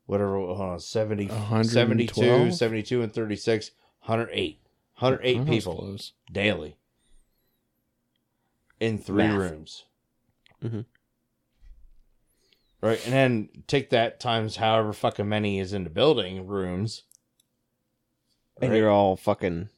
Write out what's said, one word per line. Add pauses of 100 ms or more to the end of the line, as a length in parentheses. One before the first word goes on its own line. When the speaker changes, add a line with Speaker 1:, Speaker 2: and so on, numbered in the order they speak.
Speaker 1:
Whatever.
Hold
on.
Seventy,
Speaker 2:
A
hundred
and
twelve?
Speaker 1:
seventy-two,
seventy-two
and
thirty-six. (280)
Hundred
eight. (340)
Hundred
eight
Speaker 2:
That
was
Speaker 1:
people
Speaker 2:
close. (200)
Speaker 1:
daily. (2000)
In
three
Speaker 3:
Math.
Speaker 1:
rooms. (800)
Speaker 3:
Mm-hmm. (2000)
Speaker 1:
Right,
and
then (180)
take
that
times
however
fucking
many
is
in
the
building
rooms. (1600)
Speaker 3:
And
Speaker 1:
Right?
Speaker 3:
you're
all
fucking